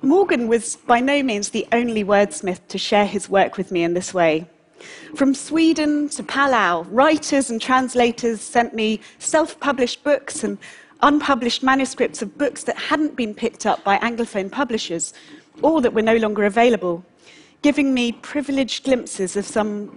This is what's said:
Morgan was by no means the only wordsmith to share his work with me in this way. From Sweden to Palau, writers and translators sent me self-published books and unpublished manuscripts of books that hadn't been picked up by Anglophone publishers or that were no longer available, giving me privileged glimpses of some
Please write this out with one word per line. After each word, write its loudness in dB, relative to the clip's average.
Morgan 2
was 0
by 2
no 2
means -2
the -4
only 0
wordsmith 0
to -8
share 2
his -6
work 2
with -6
me 0
in 0
this -4
way. 2
From 2
Sweden 0
to -10
Palau, 0
writers 2
and -4
translators 0
sent 0
me -2
self-published -2
books -2
and -4
unpublished 2
manuscripts 0
of -10
books -2
that -6
hadn't -2
been -4
picked -6
up 0
by 2
Anglophone -4
publishers -4
or 4
that 2
were 0
no 4
longer 0
available, 2
giving 2
me 0
privileged -4
glimpses -2
of -4
some -4